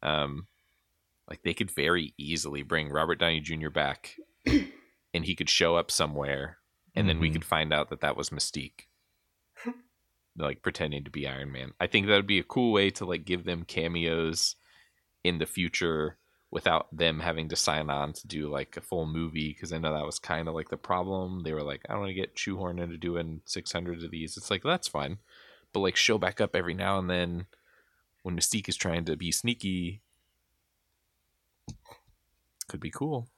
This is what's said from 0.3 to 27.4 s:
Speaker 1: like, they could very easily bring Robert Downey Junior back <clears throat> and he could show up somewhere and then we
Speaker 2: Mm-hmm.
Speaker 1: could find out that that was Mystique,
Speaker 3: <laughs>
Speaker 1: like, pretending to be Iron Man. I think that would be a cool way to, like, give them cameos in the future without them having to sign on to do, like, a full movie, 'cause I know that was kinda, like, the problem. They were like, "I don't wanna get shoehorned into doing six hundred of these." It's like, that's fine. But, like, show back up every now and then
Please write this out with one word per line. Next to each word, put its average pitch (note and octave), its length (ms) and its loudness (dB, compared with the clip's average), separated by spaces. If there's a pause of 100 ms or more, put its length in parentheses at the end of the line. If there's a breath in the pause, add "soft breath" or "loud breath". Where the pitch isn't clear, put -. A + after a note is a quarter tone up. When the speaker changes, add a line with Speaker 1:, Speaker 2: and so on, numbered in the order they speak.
Speaker 1:
like, - 140 -12
they E2+ 100 0
could G2+ 180 -2
very D#2+ 460 2
easily D2 460 -4
bring D2+ 260 0
Robert D#2 300 2
Downey E2 220 4
Junior D#2 280 -4
back D2 460 0 (160)
<clears throat> - 140 -10
and - 800 0
he E2 100 0
could E2 140 -2
show E2+ 260 6
up E2+ 160 2
somewhere C#2+ 680 0 (380)
and G#2 140 4
then D#2+ 100 4
we E2 80 6
Speaker 2:
Mm-hmm. D#2 60 4
Speaker 1:
could D#2+ 120 -2
find D#2 280 2
out D2+ 160 2
that D2 100 -6
that C#2+ 160 2
was - 140 -4
Mystique, - 560 -6 (720)
Speaker 3:
<laughs> - 800 -14
Speaker 1:
like, D2 240 -2
pretending D2 420 -2
to C2+ 80 -14
be C#2+ 160 -6
Iron C#2 240 -8
Man. C2 300 -10
I F2+ 60 2
think G2 200 4
that G#2 80 8
would G2+ 120 6
be G2 120 4
a E2+ 40 -2
cool B2 280 2
way G2 200 6
to, - 140 -6
like, F2 200 -2
give F2+ 180 0
them E2+ 220 -4
cameos E2 880 0 (720 soft breath)
in F2 140 2
the D#2 60 2
future D#2+ 720 0 (320)
without E2 460 2
them D#2+ 240 2
having D#2+ 300 -2
to - 80 -2
sign D#2 320 0
on C#2+ 240 -2
to - 120 -14
do, D2+ 240 -4
like, C#2+ 280 -4
a - 40 -10
full E2+ 240 -4
movie, D#2 480 -2
'cause E2 200 -8
I D#2+ 60 -4
know D#2+ 140 2
that D2+ 120 -2
was D2+ 120 -6
kinda, E2 360 -2
like, D#2+ 160 -6
the - 80 -4
problem. F#2 680 -2
They D#2 80 -4
were D#2 100 -2
like, C#2+ 280 -6
"I - 20 -4
don't G#2 120 -2
wanna F#2+ 100 -4
get F#2 220 -6
shoehorned F2+ 460 -4
into E2+ 160 -6
doing E2 460 -4
six - 300 -6
hundred F2 280 -4
of E2 100 -8
these." D#2+ 260 -6
It's - 120 -12
like, F#2+ 140 2
that's F3 240 0
fine. D2+ 320 -2 (540 loud breath)
But, G#2 80 2
like, F#2 160 4
show A2 200 6
back F#2 220 2
up G#2+ 160 2
every E2+ 180 0
now F#2+ 260 0
and F#2 100 -2
then F2+ 380 0 (760 soft breath)